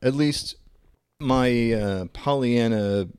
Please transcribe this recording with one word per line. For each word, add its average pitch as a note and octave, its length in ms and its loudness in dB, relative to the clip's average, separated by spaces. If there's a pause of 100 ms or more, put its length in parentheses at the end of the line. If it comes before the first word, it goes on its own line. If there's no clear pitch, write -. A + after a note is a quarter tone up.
At C3+ 140 0
least D3 400 -2 (640)
my, B2+ 520 2
uh, G2+ 420 -2
Pollyanna, A2+ 920 0 (120)